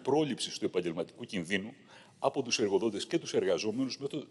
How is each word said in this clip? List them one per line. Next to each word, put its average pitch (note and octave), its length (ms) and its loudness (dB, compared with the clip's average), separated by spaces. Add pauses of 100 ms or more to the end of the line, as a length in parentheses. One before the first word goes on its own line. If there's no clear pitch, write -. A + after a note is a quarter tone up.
πρόληψης C#3+ 560 0
του - 60 0
επαγγελματικού E2+ 600 -2
κινδύνου F#2+ 500 -4 (440)
από C3+ 240 0
τους A#2 160 -2
εργοδότες G2+ 480 2
και - 120 0
τους - 160 -6
εργαζόμενους A#2+ 640 0
μέσω C#3 320 -6